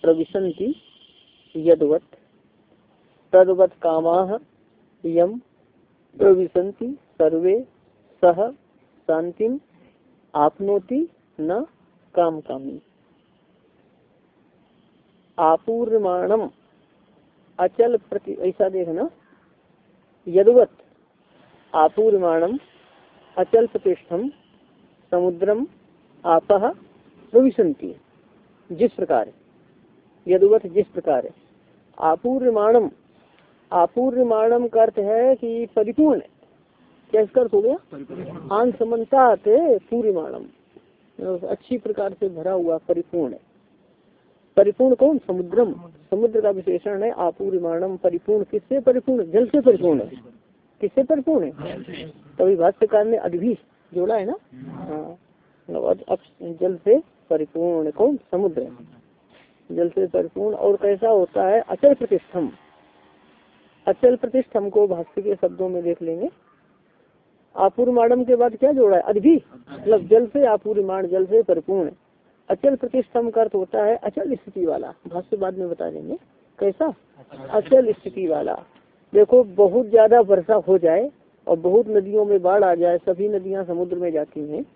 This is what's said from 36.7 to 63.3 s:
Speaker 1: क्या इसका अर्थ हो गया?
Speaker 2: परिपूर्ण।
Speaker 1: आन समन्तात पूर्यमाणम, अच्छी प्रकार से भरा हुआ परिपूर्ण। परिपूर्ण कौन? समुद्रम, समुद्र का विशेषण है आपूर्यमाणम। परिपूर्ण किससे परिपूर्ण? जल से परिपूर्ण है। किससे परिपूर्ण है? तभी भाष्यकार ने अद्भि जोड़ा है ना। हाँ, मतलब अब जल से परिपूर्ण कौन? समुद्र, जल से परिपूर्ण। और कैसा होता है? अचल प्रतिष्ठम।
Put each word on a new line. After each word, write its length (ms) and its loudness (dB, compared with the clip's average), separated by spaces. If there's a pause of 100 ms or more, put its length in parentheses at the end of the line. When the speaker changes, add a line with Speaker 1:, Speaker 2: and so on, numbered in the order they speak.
Speaker 1:
क्या 100 2
इसका 200 0
अर्थ 120 -2
हो 80 4
गया? 140 0
Speaker 2:
परिपूर्ण। 760 -14
Speaker 1:
आन 200 0
समन्तात 720 2 (460)
पूर्यमाणम, 560 -4 (1000)
अच्छी 300 -8
प्रकार 360 -6
से 160 -6
भरा 220 -8
हुआ 260 -2
परिपूर्ण। 580 -4 (1200)
परिपूर्ण 380 4
कौन? 220 2
समुद्रम, 580 -2 (360)
समुद्र 300 0
का 80 0
विशेषण 540 -4
है 80 -2
आपूर्यमाणम। 840 -4
परिपूर्ण 460 -2
किससे 360 -4
परिपूर्ण? 520 -2
जल 140 2
से 160 0
परिपूर्ण 400 4
है। 100 -10 (720)
किससे 220 0
परिपूर्ण 420 0
है? 640 -14
तभी 460 -2
भाष्यकार 500 2
ने 120 0
अद्भि 400 -4 (360)
जोड़ा 220 -2
है 100 -4
ना। 100 -6 (180)
हाँ, 640 -14 (500)
मतलब 400 -4
अब 80 -2 (440)
जल 140 -2
से 260 2 (280)
परिपूर्ण 600 -4
कौन? 280 0 (120)
समुद्र, 400 -4 (1000)
जल 180 -2
से 180 -4
परिपूर्ण। 480 -4
और 200 0
कैसा 340 0
होता 380 0
है? 140 2
अचल 320 2
प्रतिष्ठम। 580 -4 (1400)